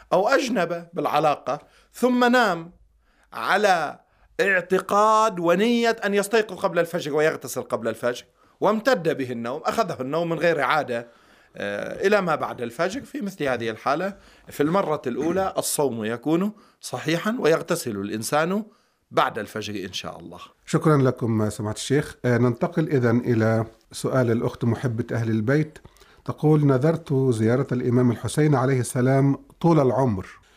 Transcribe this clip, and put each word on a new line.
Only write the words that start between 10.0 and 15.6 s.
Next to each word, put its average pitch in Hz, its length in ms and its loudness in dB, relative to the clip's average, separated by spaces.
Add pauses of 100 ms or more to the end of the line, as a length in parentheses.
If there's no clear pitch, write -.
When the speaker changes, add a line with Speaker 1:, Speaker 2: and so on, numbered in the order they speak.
Speaker 1:
النوم 156 280 -2
من 165 100 -2
غير 156 220 2
عادة، 127 480 0 (480)
آه، 101 500 -6
إلى 208 140 4
ما 175 140 0
بعد 117 260 -4
الفجر، 170 400 -4
في 269 200 -12
مثل 190 240 -6
هذه 117 260 -2
الحالة 156 460 -4 (320)
في - 140 -4
المرة 156 440 0
الأولى 170 520 -2
الصوم 127 460 -2